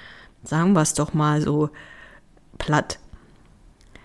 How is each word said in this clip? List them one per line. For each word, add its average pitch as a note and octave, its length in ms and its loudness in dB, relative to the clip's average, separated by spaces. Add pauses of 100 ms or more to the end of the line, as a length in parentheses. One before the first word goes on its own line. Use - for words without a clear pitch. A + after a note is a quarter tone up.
(440)
Sagen E3+ 300 2
wir's D#3+ 200 2
doch D3 200 -2
mal D3+ 280 2
so D3+ 280 0 (880)
platt. - 420 -2 (1040)